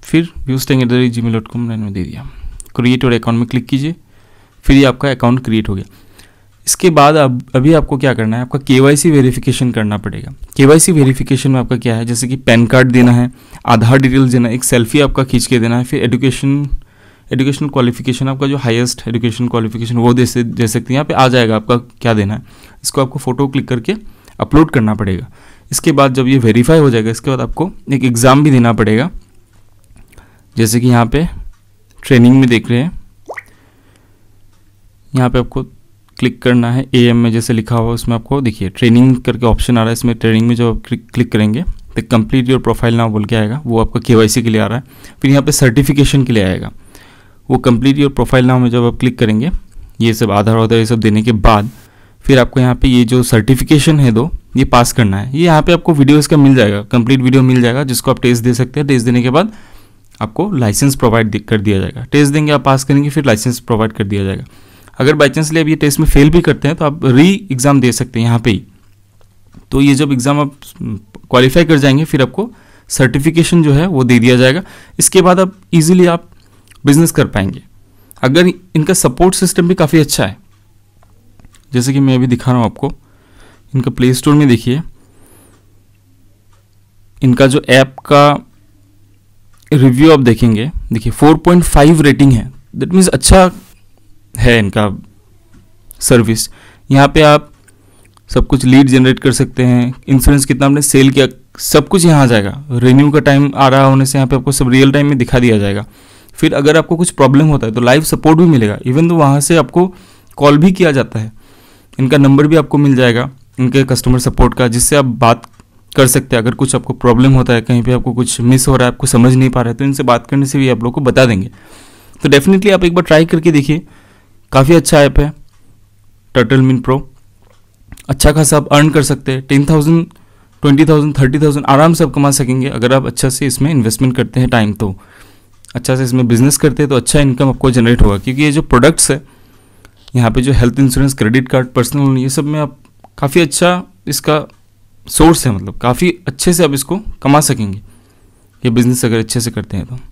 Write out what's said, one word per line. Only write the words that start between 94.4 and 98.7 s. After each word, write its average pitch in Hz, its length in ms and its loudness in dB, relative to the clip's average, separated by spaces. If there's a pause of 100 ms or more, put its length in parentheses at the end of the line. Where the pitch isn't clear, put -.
इनका 104 300 -2 (1120)
सर्विस। 113 500 0 (400)
यहाँ 139 180 4
पे 143 140 2
आप 147 300 2 (800)
सब - 180 -2
कुछ 131 180 -2
लीड 131 220 4